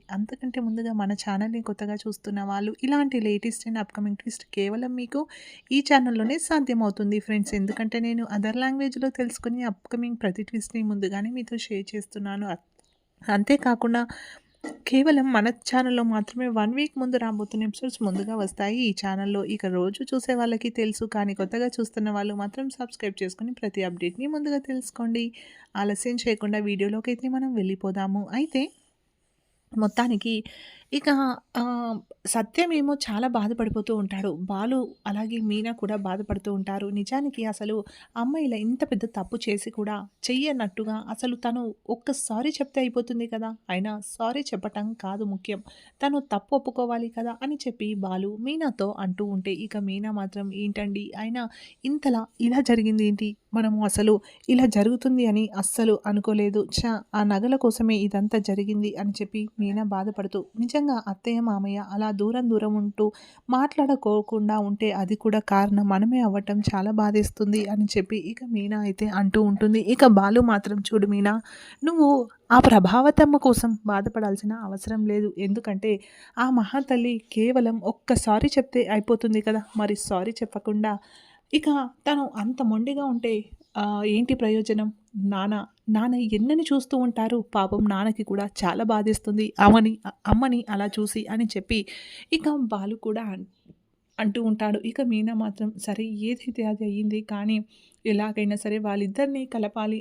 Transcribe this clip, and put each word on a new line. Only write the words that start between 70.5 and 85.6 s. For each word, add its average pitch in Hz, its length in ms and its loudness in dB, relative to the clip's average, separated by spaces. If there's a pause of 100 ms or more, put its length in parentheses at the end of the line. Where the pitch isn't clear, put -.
"చూడు 202 280 2
మీనా, 202 260 4 (500)
నువ్వు 320 240 6 (440)
ఆ 240 80 10
ప్రభావతమ్మ 254 800 8
కోసం 233 340 4 (140)
బాధపడాల్సిన 208 680 -2 (100)
అవసరం 202 420 -4
లేదు. 208 320 2
ఎందుకంటే 202 540 0 (460)
ఆ 240 120 2
మహాతల్లి 247 640 2 (160)
కేవలం 226 520 2
ఒక్కసారి 220 640 2
చెప్తే 254 400 2
అయిపోతుంది 220 540 2
కదా, 214 220 0 (140)
మరి 208 220 0
సారీ 196 320 -2
చెప్పకుండా 214 640 -2 (600)
ఇక 302 140 0 (340)
తను 285 220 0 (120)
అంత 220 280 -2
మొండిగా 240 420 0
ఉంటే, 233 260 -2 (460)
ఆ, 208 60 0 (220)
ఏంటి 220 300 2
ప్రయోజనం? 214 540 0 (360)
నాన్న, 202 300 0 (340)